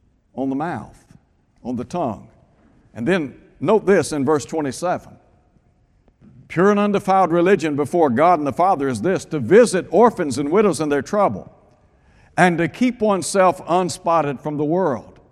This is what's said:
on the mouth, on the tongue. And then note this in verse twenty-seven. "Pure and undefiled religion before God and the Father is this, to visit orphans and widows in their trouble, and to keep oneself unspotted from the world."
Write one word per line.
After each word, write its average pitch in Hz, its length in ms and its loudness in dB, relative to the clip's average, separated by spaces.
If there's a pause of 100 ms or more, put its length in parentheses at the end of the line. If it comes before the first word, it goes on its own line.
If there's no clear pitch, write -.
(340)
on 135 160 -4
the 135 60 -4
mouth, - 600 -10 (460)
on 123 140 -8
the 120 80 -8
tongue. 131 440 -6 (640)
And 117 140 -10
then 160 340 -2 (200)
note 180 260 0
this 170 260 2
in 143 120 -4
verse 147 200 0
twenty-seven. 156 720 -6 (1300)
"Pure 190 240 2
and 202 80 0
undefiled 190 500 0
religion 170 460 2
before 147 340 0
God 156 300 4
and 147 60 -4
the 135 60 -2
Father 170 360 0
is 117 140 -4
this, 170 240 -2
to 156 120 -6
visit 165 520 4
orphans 170 480 2
and 147 120 -4
widows 190 300 2
in 156 80 -4
their 143 140 0
trouble, 147 500 -2 (840)
and 175 220 2
to 170 100 -2
keep 247 320 -4
oneself 185 680 0
unspotted 165 720 -2
from 151 160 -8
the 147 80 -2
world." 151 560 -4 (120)